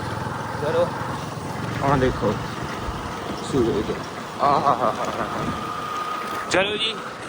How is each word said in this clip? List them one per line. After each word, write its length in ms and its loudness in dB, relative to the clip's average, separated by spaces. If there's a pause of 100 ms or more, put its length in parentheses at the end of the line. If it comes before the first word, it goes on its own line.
(600)
ਚਲੋ, 260 4 (920)
ਹੁਣ 180 4
ਦੇਖੋ 340 4 (1160)
ਸੂਰਜ, 400 4 (500)
ਆ 100 8
ਹਾ 80 8
ਹਾ 160 6
ਹਾ 240 2
ਹਾ 260 0
ਹਾ। 200 -2 (1040)
ਚਲੋ 280 2
ਜੀ, 180 -2 (340)